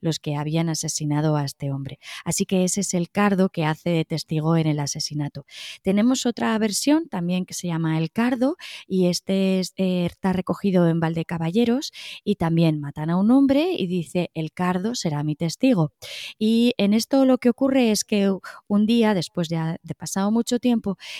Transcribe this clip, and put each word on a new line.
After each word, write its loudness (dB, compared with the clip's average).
los -2
que -6
habían -2
asesinado -2
a -2
este -6
hombre. -8
Así -2
que 0
ese -2
es -4
el -2
cardo 2
que -2
hace -2
de 0
testigo -2
en 2
el 0
asesinato. -6
Tenemos 2
otra -2
versión 2
también -2
que -14
se -8
llama 0
El -2
Cardo 0
y 2
este 0
es, -6
eh, 0
está -2
recogido 2
en 2
Valdecaballeros -2
y 0
también 2
matan -6
a 0
un 4
hombre 4
y -4
dice, -2
"El -6
cardo -2
será -2
mi -2
testigo". 0
Y 2
en 2
esto 2
lo 4
que 2
ocurre 2
es 0
que 2
un 2
día, 4
después -2
ya -2
de -12
pasado -2
mucho 0
tiempo, 0